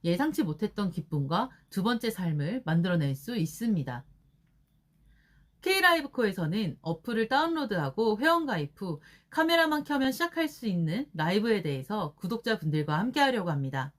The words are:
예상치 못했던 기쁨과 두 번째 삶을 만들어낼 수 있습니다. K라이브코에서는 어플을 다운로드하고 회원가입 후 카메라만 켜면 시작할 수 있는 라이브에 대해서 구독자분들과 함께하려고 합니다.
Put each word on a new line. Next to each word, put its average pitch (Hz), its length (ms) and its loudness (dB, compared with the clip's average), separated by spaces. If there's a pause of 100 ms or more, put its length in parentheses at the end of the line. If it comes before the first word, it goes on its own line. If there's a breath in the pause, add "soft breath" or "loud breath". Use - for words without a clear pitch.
예상치 277 380 0
못했던 196 480 -2
기쁨과 160 600 -2 (200 loud breath)
두 190 120 -2
번째 233 280 0
삶을 175 560 -2
만들어낼 165 480 2
수 240 220 -6
있습니다. 160 680 -2 (1600 soft breath)
K라이브코에서는 233 1200 2
어플을 220 460 -2
다운로드하고 226 920 0
회원가입 277 600 0
후 165 200 -6 (300 loud breath)
카메라만 320 540 2
켜면 269 280 2
시작할 330 360 -2
수 - 180 -8
있는 175 480 0
라이브에 196 480 2
대해서 147 520 -4
구독자분들과 156 840 -2
함께하려고 240 520 2
합니다. 139 480 -4